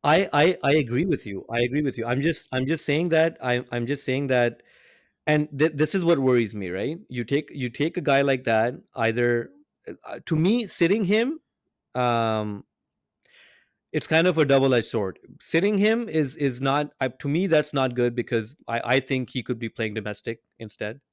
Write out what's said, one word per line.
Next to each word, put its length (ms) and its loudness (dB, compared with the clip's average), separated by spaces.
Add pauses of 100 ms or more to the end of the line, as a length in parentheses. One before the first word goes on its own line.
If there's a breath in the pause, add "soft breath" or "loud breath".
I, 300 2
I, 300 4
I 120 2
agree 300 0
with 200 -2
you. 240 -8
I 120 -2
agree 200 0
with 160 -4
you. 80 -6
I'm 160 -2
just, 300 -2
I'm 140 -2
just 200 -2
saying 240 0
that, 320 2
I, 300 -2
I'm 160 -4
just 160 -4
saying 240 -2
that, 360 0 (600 soft breath)
and 220 2 (100)
th-, 160 4
this 220 0
is 80 2
what 160 4
worries 340 2
me, 160 -6
right? 280 -4 (100)
You 160 -6
take, 300 -2
you 160 -6
take 260 -4
a 60 -4
guy 200 2
like 220 0
that, 320 2 (200)
either, 560 0 (360)
uh, 380 -14
to 100 -2
me, 320 2
sitting 380 0
him, 340 0 (560)
um, 680 -2 (1300 soft breath)
it's 140 -4
kind 180 2
of 140 4
a 60 6
double-edged 420 4
sword. 320 -4 (200)
Sitting 380 0
him 320 2
is, 260 0
is 240 -2
not, 300 0 (100)
I, 100 0
to 200 -8
me, 180 0
that's 260 2
not 200 0
good 220 0
because 400 -4 (120)
I, 160 -4
I 160 2
think 300 -4
he 140 -6
could 160 -4
be 100 -6
playing 240 -6
domestic 460 -8 (200)
instead. 400 -10 (140)